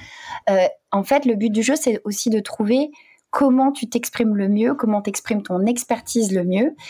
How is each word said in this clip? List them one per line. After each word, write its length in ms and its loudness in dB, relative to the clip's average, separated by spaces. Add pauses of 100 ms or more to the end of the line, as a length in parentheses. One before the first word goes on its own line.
(480)
Euh, 180 4 (260)
en 100 0
fait, 220 2
le 100 2
but 160 0
du 140 0
jeu, 100 2
c'est 300 0
aussi 260 -4
de 80 2
trouver 540 0 (380)
comment 420 4
tu 160 -8
t'exprimes 480 -2
le 120 0
mieux, 260 2
comment 280 0
t'exprimes 400 -4
ton 240 -2
expertise 640 -2
le 140 0
mieux. 320 0 (140)